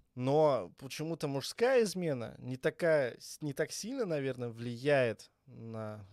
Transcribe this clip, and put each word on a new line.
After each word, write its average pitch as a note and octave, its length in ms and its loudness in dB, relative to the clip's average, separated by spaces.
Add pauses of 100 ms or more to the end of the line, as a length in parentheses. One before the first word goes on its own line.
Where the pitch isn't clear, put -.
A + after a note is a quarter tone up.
(140)
Но C3 640 4
почему-то D3+ 500 -6
мужская A3+ 560 2
измена E3 540 -2
не B2+ 180 -6
такая, D3+ 600 2
с-, - 220 -16
не D3 140 -4
так - 180 -4
сильно, B3 340 -6
наверное, C3+ 440 -2
влияет A#2+ 800 0 (160)
на... A2 680 -10